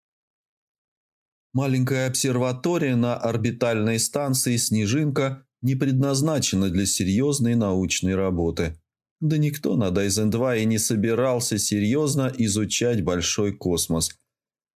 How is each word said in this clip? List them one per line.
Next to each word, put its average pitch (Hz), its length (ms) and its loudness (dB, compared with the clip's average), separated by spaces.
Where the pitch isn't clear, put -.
Маленькая 131 540 0
обсерватория 127 880 0
на 120 220 2
орбитальной 113 800 0
станции 131 600 0
«Снежинка» 131 880 0
не 131 120 0
предназначена 135 920 0
для 95 160 0
серьёзной 117 680 0
научной 95 600 0
работы. 85 640 -2
Да 156 180 0
никто 147 400 0
на 98 120 0
Дайзен 101 380 0
два 120 280 0
и 110 100 0
не 113 100 2
собирался 113 800 0
серьёзно 127 800 0
изучать 110 680 0
большой 90 540 -2
космос. 82 540 -2